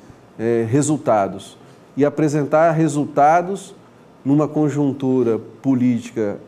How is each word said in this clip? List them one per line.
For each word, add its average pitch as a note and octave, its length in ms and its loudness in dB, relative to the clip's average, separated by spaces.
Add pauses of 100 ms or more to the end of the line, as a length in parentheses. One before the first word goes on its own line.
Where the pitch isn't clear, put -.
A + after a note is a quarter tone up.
(400)
é, A2+ 280 0
resultados. A2 880 -2 (400)
E C3 80 0
apresentar D3+ 680 2
resultados D#3+ 1040 0 (500)
numa C#3+ 220 2
conjuntura C3+ 920 0 (220)
política A#2 880 -2